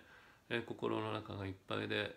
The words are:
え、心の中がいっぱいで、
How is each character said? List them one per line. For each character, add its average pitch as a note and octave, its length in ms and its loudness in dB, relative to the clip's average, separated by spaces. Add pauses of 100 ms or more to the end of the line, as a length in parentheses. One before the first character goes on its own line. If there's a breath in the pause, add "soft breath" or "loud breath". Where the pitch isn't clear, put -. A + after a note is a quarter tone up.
(500 loud breath)
え、 A#2 120 2
心 A2+ 400 2
の A2 100 0
中 G#2+ 220 -2
が G2 120 -2
い G2 60 0
っ - 20 -2 (140)
ぱ G#2+ 140 2
い G#2+ 60 0
で、 G#2 300 2